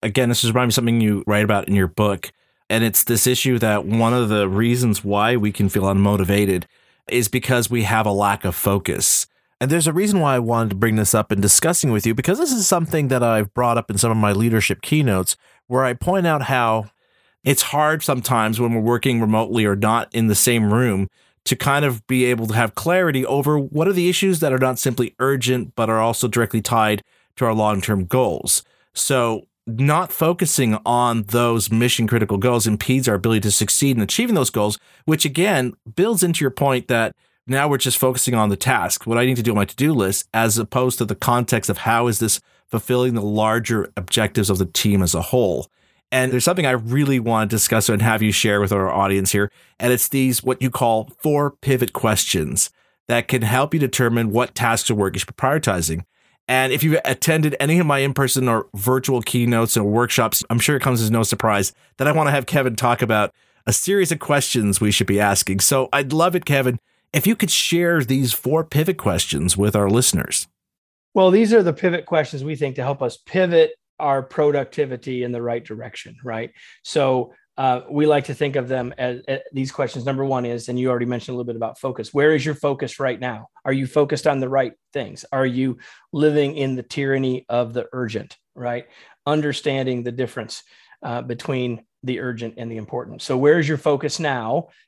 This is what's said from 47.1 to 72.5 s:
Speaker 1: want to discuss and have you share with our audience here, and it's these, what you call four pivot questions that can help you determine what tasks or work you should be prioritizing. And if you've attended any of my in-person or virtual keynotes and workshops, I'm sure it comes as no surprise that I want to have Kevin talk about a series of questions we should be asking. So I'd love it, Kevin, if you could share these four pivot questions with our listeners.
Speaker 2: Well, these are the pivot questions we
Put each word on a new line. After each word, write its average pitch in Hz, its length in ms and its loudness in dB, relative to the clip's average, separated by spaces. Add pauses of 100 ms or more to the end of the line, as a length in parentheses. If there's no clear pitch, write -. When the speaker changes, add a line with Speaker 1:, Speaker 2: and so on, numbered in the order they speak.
Speaker 1:
want 110 300 0
to 113 60 -2
discuss 110 340 2
and 107 120 2
have 110 200 2
you 107 100 2
share 104 300 2
with 101 100 0
our 98 180 2
audience 98 420 2
here, 101 200 0 (280)
and 120 120 2
it's 123 160 0
these, 131 360 0
what 127 180 -2
you 131 80 0
call 113 480 -2
four 147 340 0
pivot 123 400 0
questions 92 800 -2 (380)
that 120 200 0
can 127 140 0
help 120 320 0
you 160 60 0
determine 120 520 0
what 120 240 0
tasks 117 340 0
or 117 60 2
work 98 200 0
you 98 40 -4
should - 80 -8
be - 60 -14
prioritizing. 92 720 -2 (420)
And 131 240 0
if 131 100 0
you've 156 220 2
attended 151 560 0
any 156 200 2
of 175 60 2
my 143 140 2
in-person 135 480 0
or 113 260 0
virtual 127 480 0
keynotes 117 540 0
and 107 100 2
workshops, 110 640 0
I'm 117 100 0
sure 143 180 0
it 127 40 -2
comes 123 200 0
as 110 100 0
no 113 120 2
surprise 104 500 0 (240)
that 135 100 0
I 151 60 2
want 156 140 2
to 143 40 2
have 139 140 0
Kevin 127 300 0
talk 120 260 0
about 107 320 0 (320)
a 120 80 0
series 190 380 0
of 160 80 -4
questions 120 600 0
we 107 120 2
should - 160 0
be 101 120 0
asking. 98 420 0
So 131 300 0
I'd 143 220 -2
love 170 220 2
it, 175 100 -4
Kevin, 127 340 0 (340)
if 156 140 0
you 226 80 2
could 208 160 -2
share 170 520 0
these 127 300 0
four 156 300 0
pivot 160 340 0
questions 87 580 -2
with 104 200 2
our 101 140 4
listeners. - 580 0 (640)
Speaker 2:
Well, 185 160 6
these 214 240 4
are 233 80 6
the 170 120 2
pivot 170 340 -2
questions 151 360 -2
we 151 120 -8